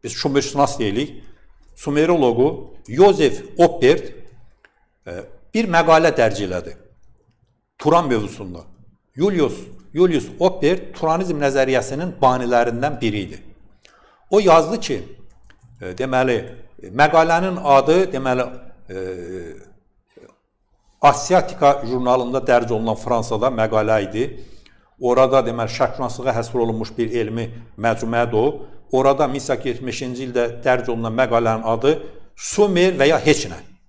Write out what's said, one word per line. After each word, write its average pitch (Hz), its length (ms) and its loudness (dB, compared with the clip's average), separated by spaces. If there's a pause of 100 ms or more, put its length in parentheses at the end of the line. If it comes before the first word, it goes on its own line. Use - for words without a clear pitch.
biz 117 80 -12
şumerşünas 143 680 -2
deyilik, 110 440 -4 (520)
sumeroloqu 147 960 0 (140)
Yosef 156 560 4 (140)
Oppert, - 560 4 (960)
e, 87 40 -12 (420)
bir 220 160 -2
məqalə 160 460 4
dərc 110 300 0
elədi 90 300 -8 (1000)
Turan 165 300 4
mövzusunda. 101 520 -4 (560)
Julius, 165 380 0 (400)
Julius 165 340 2 (120)
Oppert 175 560 0
Turanizm 165 460 -2
nəzəriyyəsinin 135 800 0
banilərindən 123 800 2
biri 107 180 -2
idi. 90 200 -12 (880)
O 196 100 4
yazdı 170 400 4
ki, 127 180 -4 (840)
e, 90 160 -10
deməli, 127 400 0 (460)
məqalənin 160 800 2
adı, 143 360 4 (140)
deməli, 127 340 -2 (420)
e, 92 80 -10 (2000)
Asiatika 147 840 4
jurnalında 127 560 0
dərc 120 320 2
olunan 110 240 -2
Fransada 117 560 -2
məqalə 110 540 2
idi. 104 160 -4 (760)
Orada, 127 460 4
deməli, 117 240 -4
şərqşünaslığa 127 640 -4
həsr 117 240 -4
olunmuş 113 400 -2
bir 113 140 -2 (100)
elmi 110 280 -6 (280)
məcmuədir 117 560 -2
o. 113 120 2 (460)
Orada 135 360 4
min 135 160 -6
səkkiz - 220 -4
yüz 123 100 -4
yetmiş 123 120 -10
beşinci 123 380 -8
ildə 123 200 -2 (180)
dərc 127 260 0
olunan 113 240 -4
məqalənin 117 540 0
adı 131 300 2 (380)
Sumer 185 600 0
və 139 140 4
ya 151 80 2
heç 147 320 2
nə 82 80 -14 (300)